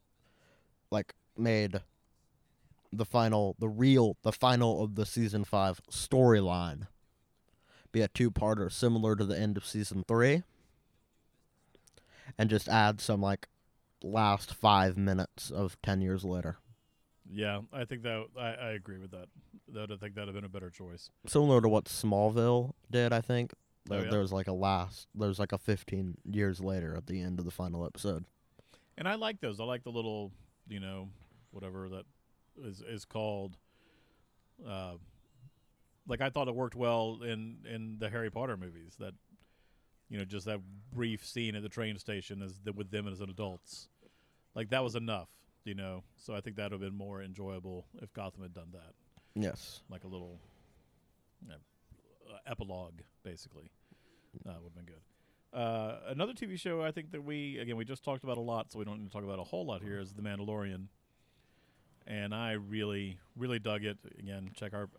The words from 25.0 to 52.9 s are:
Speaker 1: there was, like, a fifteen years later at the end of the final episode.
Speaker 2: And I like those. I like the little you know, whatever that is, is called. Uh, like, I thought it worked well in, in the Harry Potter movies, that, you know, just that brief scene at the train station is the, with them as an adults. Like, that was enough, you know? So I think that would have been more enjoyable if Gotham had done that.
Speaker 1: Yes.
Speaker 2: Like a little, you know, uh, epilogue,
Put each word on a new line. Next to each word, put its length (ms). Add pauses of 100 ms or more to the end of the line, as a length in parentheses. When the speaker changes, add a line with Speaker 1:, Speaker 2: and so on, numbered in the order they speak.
Speaker 1:
there 140
was, 100
like, 140
a 60
fifteen 580 (120)
years 320
later 360
at 100
the 140
end 180
of 60
the 80
final 340
episode. 380 (760)
Speaker 2:
And 80
I 80
like 260
those. 200
I 40
like 200
the 80
little 400 (380)
you 100
know, 300 (400)
whatever 400
that 140 (600)
is, 240
is 160
called. 540 (1080)
Uh, 280 (1120)
like, 140
I 100
thought 180
it 60
worked 220
well 460
in, 360 (100)
in 300
the 100
Harry 220
Potter 260
movies, 420
that, 140 (960)
you 100
know, 60
just 220
that 140 (320)
brief 340
scene 280
at 80
the 60
train 300
station 440
is 220
the, 80
with 180
them 160
as 140
an 100
adults. 580 (680)
Like, 160
that 120
was 120
enough, 340 (360)
you 100
know? 280 (140)
So 180
I 60
think 160
that 80
would 80
have 80
been 160
more 260
enjoyable 640 (140)
if 120
Gotham 300
had 120
done 180
that. 220 (400)
Speaker 1:
Yes. 460 (100)
Speaker 2:
Like 140
a 40
little, 320 (1040)
you 60
know, 60 (760)
uh, 180
epilogue, 540 (220)